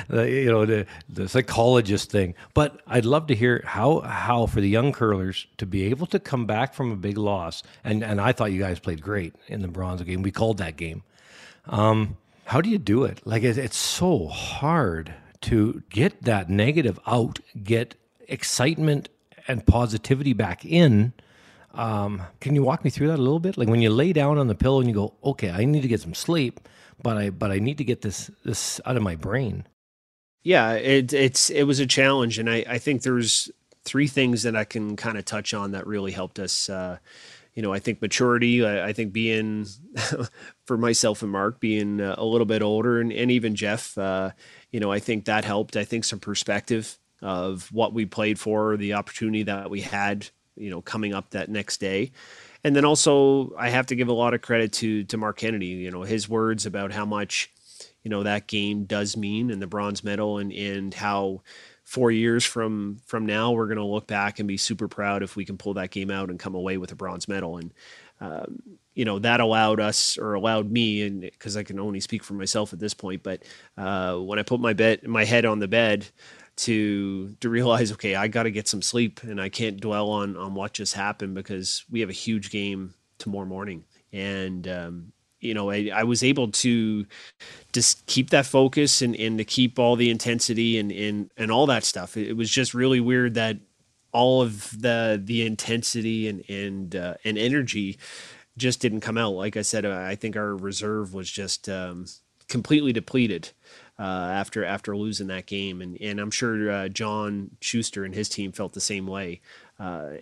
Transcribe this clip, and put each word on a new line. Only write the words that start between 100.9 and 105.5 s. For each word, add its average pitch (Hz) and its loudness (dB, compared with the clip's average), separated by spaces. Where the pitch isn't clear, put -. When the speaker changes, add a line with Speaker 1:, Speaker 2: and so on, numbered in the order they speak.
Speaker 2:
was 95 -10
just, - -8
um, 92 -8
completely 139 2
depleted, 110 -2
uh, 110 -10
after, 95 -4
after 98 -6
losing 104 -6
that 92 -8
game. 98 -8